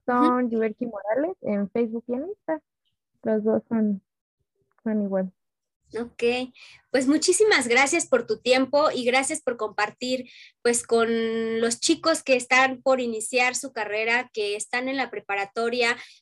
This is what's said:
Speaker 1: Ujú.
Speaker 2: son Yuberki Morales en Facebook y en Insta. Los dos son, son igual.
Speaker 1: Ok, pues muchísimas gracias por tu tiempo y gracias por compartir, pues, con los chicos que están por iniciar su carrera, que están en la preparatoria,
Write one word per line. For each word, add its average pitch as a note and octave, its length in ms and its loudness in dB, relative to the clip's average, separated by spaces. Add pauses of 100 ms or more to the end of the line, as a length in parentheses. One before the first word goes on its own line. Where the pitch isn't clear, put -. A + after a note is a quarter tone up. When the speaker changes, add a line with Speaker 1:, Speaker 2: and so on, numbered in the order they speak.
Speaker 1:
Ujú. A#3+ 100 0
Speaker 2:
son B3 320 2
Yuberki A3 380 -2
Morales A3+ 540 -4
en G3+ 280 -4
Facebook A#3 380 -4
y A#3+ 60 -4
en C#4 140 -6
Insta. D#4+ 340 -6 (640)
Los A3 200 0
dos A3 260 0
son, G#3+ 320 0 (840)
son G#3+ 200 -2
igual. F#3+ 280 -2 (680)
Speaker 1:
Ok, A#3+ 240 -10 (640)
pues C4 160 0
muchísimas D#4 640 4
gracias C#4 400 2
por A#3 180 2
tu G#3+ 140 -4
tiempo C4 520 2
y B3 120 -4
gracias C4+ 380 0
por A#3+ 160 -4
compartir, B3 720 -4 (320)
pues, A#3+ 260 0
con A3+ 720 0
los A#3 220 -2
chicos D#4+ 420 0
que C4 140 2
están C4 440 2
por C4 200 2
iniciar B3 560 -2
su C4+ 160 -10
carrera, A3 580 -2
que G#3 240 -4
están B3 320 -4
en C4+ 80 -4
la B3 160 -4
preparatoria, A#3 880 -2 (240)